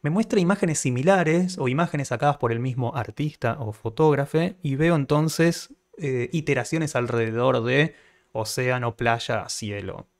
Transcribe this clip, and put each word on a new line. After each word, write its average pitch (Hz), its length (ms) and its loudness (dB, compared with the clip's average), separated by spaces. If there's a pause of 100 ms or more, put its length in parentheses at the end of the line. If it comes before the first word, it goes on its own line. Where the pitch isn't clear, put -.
Me 147 100 0
muestra 220 280 2
imágenes 175 380 2
similares 170 800 2
o 135 100 -2
imágenes 143 420 -2
sacadas 143 280 0
por 120 140 -2
el 117 80 -2
mismo 123 360 -4
artista 123 640 -4
o 110 140 -6
fotógrafo 143 640 2 (240)
y 135 140 -2
veo 165 200 4
entonces, 156 800 0 (240)
eh, 127 340 -4
iteraciones 147 640 -2
alrededor 117 680 2
de 139 320 2 (360)
océano, 123 640 -2
playa, 117 540 -2
cielo. 101 560 -8 (140)